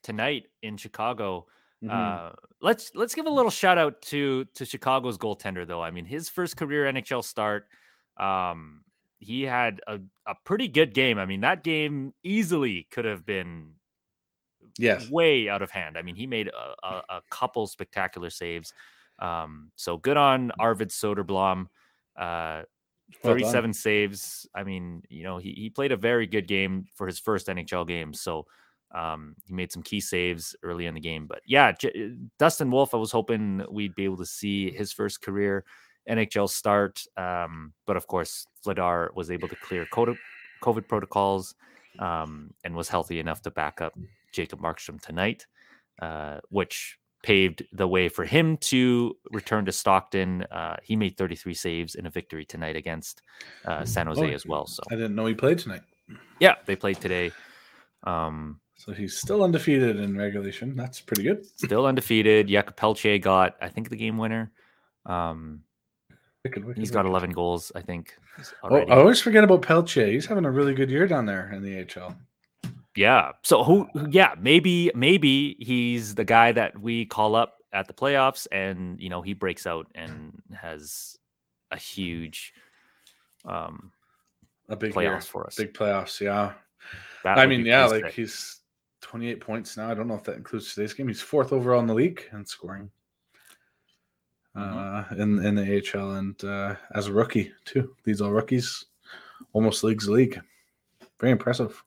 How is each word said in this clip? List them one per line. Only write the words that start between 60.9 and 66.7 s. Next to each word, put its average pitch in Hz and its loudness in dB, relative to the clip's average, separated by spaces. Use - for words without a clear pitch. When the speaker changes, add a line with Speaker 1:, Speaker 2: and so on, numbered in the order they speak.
Speaker 2:
pretty 101 -2
good. 202 0
Speaker 1:
still 120 2
undefeated. 107 6
Jakob 101 2
Pelletier 107 2
got, 92 4
I - -6
think, 110 -10
the 117 -6
game 110 -4
winner. 110 -4
Um, 80 -6
Speaker 2:
Wicked, 101 -8
wicked, 120 -10